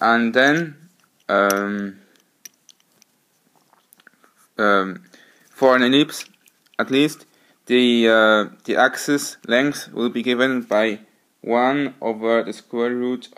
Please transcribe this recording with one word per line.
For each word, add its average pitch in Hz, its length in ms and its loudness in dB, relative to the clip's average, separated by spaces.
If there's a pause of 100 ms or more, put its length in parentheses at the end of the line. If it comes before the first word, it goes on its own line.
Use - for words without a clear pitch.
and 117 320 0
then, 143 560 0 (380)
um, 101 720 -2 (2500)
um, 98 460 -2 (480)
for 131 240 4
an 127 80 2
ellipse, 139 420 0 (540)
at 113 100 -6
least, 147 380 -2 (380)
the, 120 440 2
uh, 110 540 2
the 113 120 -4
axis 131 680 0
length 135 480 -2
will 117 160 -4
be 120 140 -6
given 127 400 0
by 107 380 -2 (400)
one 127 600 -2
over 113 400 -2
the 107 100 -8
square 120 440 -6
root 123 420 -6